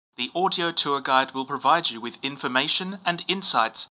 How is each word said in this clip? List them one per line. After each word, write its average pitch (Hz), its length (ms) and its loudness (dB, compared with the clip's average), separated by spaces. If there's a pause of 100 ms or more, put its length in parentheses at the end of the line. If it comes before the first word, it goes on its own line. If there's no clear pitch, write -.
(160)
the 127 180 -6
audio 175 380 0
tour 143 300 0
guide 131 320 4
will 131 120 -2
provide 143 440 2
you 113 100 -6
with 113 240 -8
information 143 840 -2
and 175 220 -2
insights 135 680 0